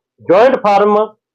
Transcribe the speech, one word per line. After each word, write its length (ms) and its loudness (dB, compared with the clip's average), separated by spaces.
ਜੁਆਇੰਟ 360 0
ਫਾਰਮ 580 -2